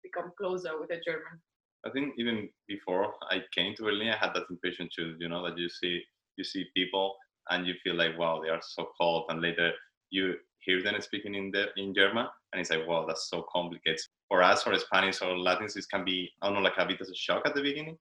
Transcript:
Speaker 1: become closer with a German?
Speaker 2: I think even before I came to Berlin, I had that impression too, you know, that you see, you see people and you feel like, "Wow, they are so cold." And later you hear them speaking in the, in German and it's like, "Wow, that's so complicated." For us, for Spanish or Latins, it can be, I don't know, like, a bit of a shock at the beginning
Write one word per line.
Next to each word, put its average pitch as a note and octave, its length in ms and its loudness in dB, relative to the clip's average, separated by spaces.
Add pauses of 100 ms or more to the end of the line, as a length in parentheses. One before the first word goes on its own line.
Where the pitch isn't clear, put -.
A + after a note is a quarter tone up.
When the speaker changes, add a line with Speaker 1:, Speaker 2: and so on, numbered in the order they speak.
Speaker 1:
become F3+ 360 -8
closer F3+ 400 -2
with E3 120 -6
a E3 120 -4
German? E3 380 -6 (440)
Speaker 2:
I A2+ 40 -4
think C3+ 280 -2
even A2+ 320 0 (180)
before G2+ 460 0 (160)
I F#2+ 120 2 (120)
came F2 220 0
to A#2 80 -10
Berlin, G#2+ 260 2
I G#2+ 80 2
had F#2+ 180 0
that F2+ 140 0
impression F2+ 460 -4
too, E2 240 -4
you E2+ 80 -6
know, F2 200 -4
that E2+ 100 -6
you E2+ 120 -2
see, F2 320 -4 (360)
you F#2 60 -6
see F#2+ 220 -6 (100)
people F#2+ 400 0 (340)
and F2+ 180 0
you F2+ 60 0 (100)
feel F2 120 0
like, E2 220 2
"Wow, E2 240 2
they D#2+ 80 -4
are E2+ 120 0
so - 260 -8 (120)
cold." E2 300 2
And E2 120 0
later E2+ 300 2 (380)
you F#2+ 260 0 (240)
hear F#2 220 2
them G#2 200 0
speaking G2+ 340 -8
in G2 160 -4
the, G2+ 140 2 (100)
in G2 180 -4
German G2+ 340 6 (260)
and F#2 80 -2
it's E2 80 -4
like, D#2+ 180 2
"Wow, E2 180 2
that's E2 240 -4
so E2+ 220 -4
complicated." E2+ 480 -2 (300)
For F#2 120 6
us, F#2+ 220 8
for G2+ 160 4
Spanish F#2+ 420 2
or F2+ 160 0
Latins, F#2 380 2
it F#2+ 160 -6
can F#2+ 140 0
be, F2+ 260 -2 (100)
I G2 60 -2
don't G2+ 80 2
know, G2 60 2
like, F#2 160 4
a F2 80 4
bit F#2 160 -2
of F#2 60 -6
a F#2 80 -14
shock - 300 0
at D3 80 2
the C#3 80 0
beginning D3+ 400 -4